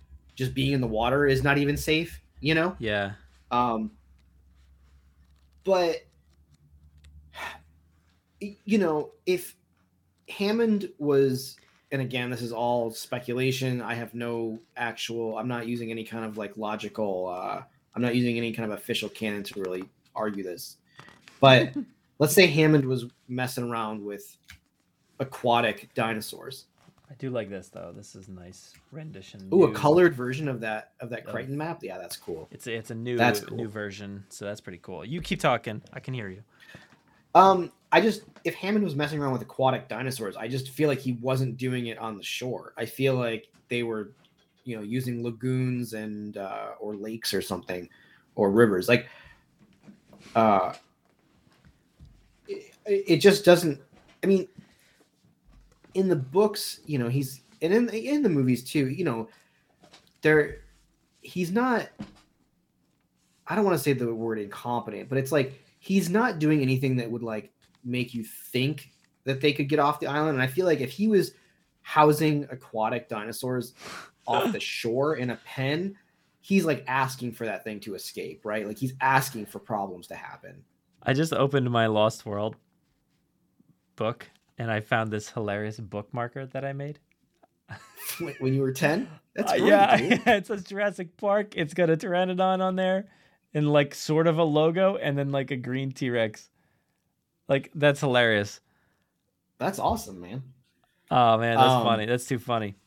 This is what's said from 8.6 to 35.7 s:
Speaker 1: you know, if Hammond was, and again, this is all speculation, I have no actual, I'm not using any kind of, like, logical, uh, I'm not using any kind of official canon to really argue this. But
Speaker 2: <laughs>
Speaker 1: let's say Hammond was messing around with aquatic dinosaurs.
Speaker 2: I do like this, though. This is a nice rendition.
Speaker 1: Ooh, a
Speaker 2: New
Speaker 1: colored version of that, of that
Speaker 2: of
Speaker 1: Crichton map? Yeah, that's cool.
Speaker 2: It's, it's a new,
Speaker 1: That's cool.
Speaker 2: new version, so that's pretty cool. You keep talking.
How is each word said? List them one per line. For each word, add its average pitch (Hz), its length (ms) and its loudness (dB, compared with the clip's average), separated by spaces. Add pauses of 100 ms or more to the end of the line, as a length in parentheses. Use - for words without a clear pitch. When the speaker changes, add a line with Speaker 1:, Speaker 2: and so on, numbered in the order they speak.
Speaker 1:
you 208 140 2
know, 156 340 0 (140)
if 180 300 -2 (720)
Hammond 208 600 0 (100)
was, 139 580 2 (360)
and 135 100 -2
again, 123 280 -4
this 123 120 -6
is 117 100 -6
all 120 380 -2
speculation, 127 920 -4
I 113 140 -6
have 117 200 -10
no 117 440 -6 (180)
actual, 113 640 -6
I'm 113 100 -4
not 120 180 -4
using 120 240 -6
any 113 140 -8
kind 113 200 -8
of, 107 120 -8
like, 101 200 -8
logical, 104 720 -4
uh, 95 340 -8 (320)
I'm 117 80 -2
not 120 140 0
using 120 200 0
any 117 160 -4
kind 110 180 -6
of 101 80 -6
official 110 300 -6
canon 104 360 -6
to 101 160 -12
really 92 240 -6 (300)
argue 104 280 -6
this. - 360 -12 (640)
But 131 320 8 (240)
Speaker 2:
<laughs> - 220 -20
Speaker 1:
let's 151 160 4
say 190 120 10
Hammond 156 380 6
was 127 220 -2 (220)
messing 127 360 -4
around 110 380 -4
with 101 340 -12 (840)
aquatic 117 720 0
dinosaurs. 113 720 -6 (440)
Speaker 2:
I 139 80 -20
do 135 120 -8
like 110 200 -6
this, 92 180 -12
though. 87 260 -16
This 101 220 -20
is 95 120 -20
a 98 40 -16
nice 92 400 -20 (180)
rendition. 101 640 -18
Speaker 1:
Ooh, 180 120 8
a 143 40 6
Speaker 2:
New 110 60 -4
Speaker 1:
colored 160 400 6
version 131 340 -4
of 123 140 -6
that, 110 380 -6
of 120 100 -12
that 117 160 -8
Speaker 2:
of 104 60 -12
Speaker 1:
Crichton 131 240 -8
map? 160 260 -8
Yeah, 92 160 -10
that's 87 180 -14
cool. 80 340 -12
Speaker 2:
It's, - 160 -16
it's 113 240 -8
a 120 40 -8
new, 120 240 -4
Speaker 1:
That's 113 220 4
cool. 110 180 -10
Speaker 2:
new 117 100 -6
version, 101 640 -12
so - 160 -12
that's 101 140 -10
pretty 90 220 -16
cool. 87 220 -14
You 147 160 -8
keep 170 180 -6
talking. 117 440 -2 (100)